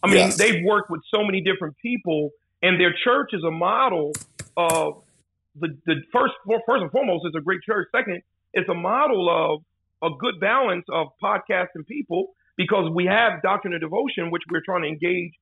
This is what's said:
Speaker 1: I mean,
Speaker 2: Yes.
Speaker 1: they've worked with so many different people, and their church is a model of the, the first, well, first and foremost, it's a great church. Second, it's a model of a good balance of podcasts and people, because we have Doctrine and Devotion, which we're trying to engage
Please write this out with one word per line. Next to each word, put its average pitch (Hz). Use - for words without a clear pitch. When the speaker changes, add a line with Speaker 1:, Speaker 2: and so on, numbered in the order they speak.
Speaker 1:
I 180
mean, 196
Speaker 2:
Yes. 190
Speaker 1:
they've 190
worked 202
with 165
so 214
many 190
different 185
people, 170
and 180
their 180
church 254
is 170
a 165
model 175
of 165
the, 151
the 160
first, 247
well, 226
first 233
and 156
foremost, 190
it's 156
a 160
great 180
church. 208
Second, 220
it's 185
a 180
model 190
of 160
a 160
good 196
balance 202
of 160
podcasts 196
and 156
people, 240
because 180
we 175
have 202
Doctrine 190
and 165
Devotion, 170
which 170
we're 165
trying 180
to 151
engage 170